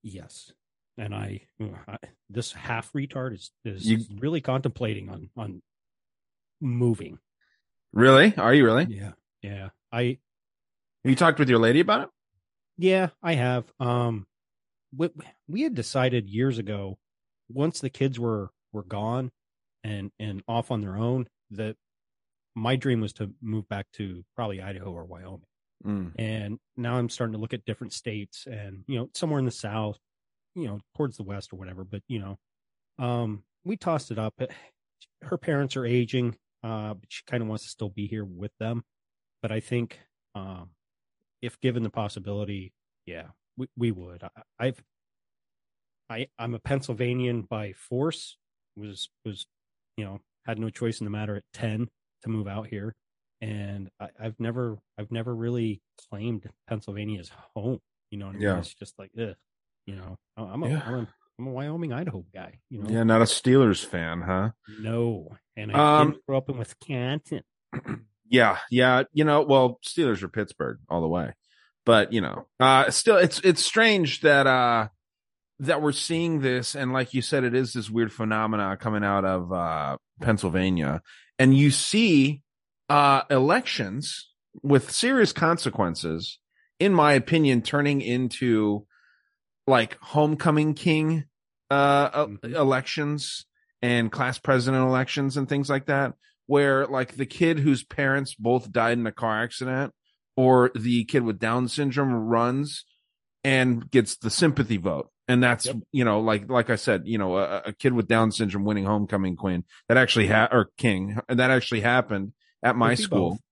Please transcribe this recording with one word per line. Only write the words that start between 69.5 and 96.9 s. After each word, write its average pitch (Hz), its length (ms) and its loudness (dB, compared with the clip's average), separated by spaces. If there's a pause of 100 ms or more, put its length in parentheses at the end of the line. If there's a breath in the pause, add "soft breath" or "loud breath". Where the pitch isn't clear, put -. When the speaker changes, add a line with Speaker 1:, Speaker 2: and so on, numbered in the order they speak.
Speaker 2:
Steelers 117 380 0
are 92 60 -8
Pittsburgh 73 500 -6 (100)
all 85 140 -2
the 80 40 -2
way, 80 280 -4 (500)
but, 110 300 4
you 110 80 0
know, 60 240 -8 (120)
uh, 131 320 6
still, 208 280 4
it's, 180 220 2
it's 180 220 4
strange 208 600 2
that, 139 240 6
uh, 120 420 2 (680)
that 151 240 0
we're 147 100 2
seeing 165 480 -2
this, 127 340 -2
and 131 200 -4
like 131 180 -2
you 131 80 0
said, 131 240 0
it 120 100 0
is 127 200 0
this 107 160 -6
weird 110 200 0
phenomena 110 720 -2
coming 107 240 -2
out 98 220 2
of, 92 260 -2
uh, 80 460 -4 (240)
Pennsylvania, 92 800 0 (360 soft breath)
and 131 160 8
you 143 160 6
see, 151 720 2 (480)
uh, 143 400 6
elections 139 1040 0 (320)
with 143 280 4
serious 240 440 2
consequences, 92 1040 -2 (420)
in 196 140 4
my 147 180 8
opinion, 139 480 4
turning 143 400 0
into, 113 840 0 (800)
like, 120 340 4
homecoming 151 720 2
king, 156 520 0 (460)
uh, 139 440 4
e-, - 40 0
Speaker 1:
Mm-hmm. 117 360 -4
Speaker 2:
elections 147 880 -2 (380)
and 120 280 2
class 127 280 -2
president 131 480 2
elections 131 500 0
and 139 100 -2
things 139 220 -2
like 139 160 0
that, 139 300 0 (320)
where, 139 420 4
like, 131 280 -2